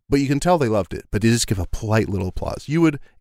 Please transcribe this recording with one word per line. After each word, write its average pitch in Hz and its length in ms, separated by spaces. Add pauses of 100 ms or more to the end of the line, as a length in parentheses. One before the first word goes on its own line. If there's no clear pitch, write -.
but 143 100
you 139 80
can 143 120
tell 175 180
they 139 100
loved 104 260
it. - 180
But 104 120
they 113 60
just 117 180
give 101 120
a 87 80
polite 110 400
little 98 200
applause. - 420
You 160 120
would, 156 180 (220)